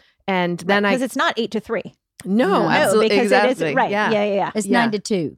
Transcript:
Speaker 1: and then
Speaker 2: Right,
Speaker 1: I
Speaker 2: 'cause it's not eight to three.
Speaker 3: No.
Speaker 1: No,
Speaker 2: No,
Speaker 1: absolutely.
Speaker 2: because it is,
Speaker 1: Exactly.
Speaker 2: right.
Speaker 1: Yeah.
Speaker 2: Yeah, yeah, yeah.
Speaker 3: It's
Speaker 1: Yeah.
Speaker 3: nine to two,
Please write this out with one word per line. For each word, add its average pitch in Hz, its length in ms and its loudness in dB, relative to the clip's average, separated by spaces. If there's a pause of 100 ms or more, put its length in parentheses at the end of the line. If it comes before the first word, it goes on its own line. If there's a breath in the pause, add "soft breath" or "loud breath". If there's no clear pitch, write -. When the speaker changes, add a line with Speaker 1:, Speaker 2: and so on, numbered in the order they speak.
(300 soft breath)
Speaker 1:
and 175 300 0
then 202 260 0
Speaker 2:
Right, 202 60 2
Speaker 1:
I - 20 2
Speaker 2:
'cause 254 80 0
it's 262 160 -6
not 302 200 0
eight 226 140 -4
to 220 80 -4
three. - 360 -8 (280)
Speaker 3:
No. 214 240 0
Speaker 1:
No, 392 160 2
Speaker 2:
No, - 60 0
Speaker 1:
absolutely. 214 400 2
Speaker 2:
because 208 240 2
it 202 120 4
is, 254 60 2
Speaker 1:
Exactly. 262 240 -2
Speaker 2:
right. 220 160 0
Speaker 1:
Yeah. 208 200 0
Speaker 2:
Yeah, 208 120 0
yeah, 208 120 -2
yeah. 180 200 -2
Speaker 3:
It's 214 100 -4
Speaker 1:
Yeah. 240 140 2
Speaker 3:
nine 233 120 0
to 208 80 -4
two, 180 380 -4